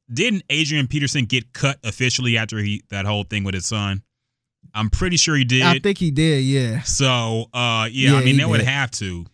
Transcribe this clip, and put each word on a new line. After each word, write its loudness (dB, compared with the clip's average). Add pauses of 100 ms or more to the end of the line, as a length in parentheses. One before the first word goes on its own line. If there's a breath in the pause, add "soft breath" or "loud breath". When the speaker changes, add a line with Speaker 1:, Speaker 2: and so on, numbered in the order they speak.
(120)
Speaker 1:
didn't -2
Adrian 0
Peterson -2
get -2
cut -2
officially 0
after -4
he, -4
that -6
whole 0
thing -4
with -2
his -6
son? -2 (720)
I'm -2
pretty 0
sure 2
he 2
did. 4
Speaker 2:
I 4
think 0
he 0
did, 2
yeah. 0
Speaker 1:
So, 0
uh, 0
yeah, 4
I 4
Speaker 2:
Yeah, -
Speaker 1:
mean, 0
Speaker 2:
he 4
Speaker 1:
they 2
would 2
Speaker 2:
did. 2
Speaker 1:
have -2
to. -6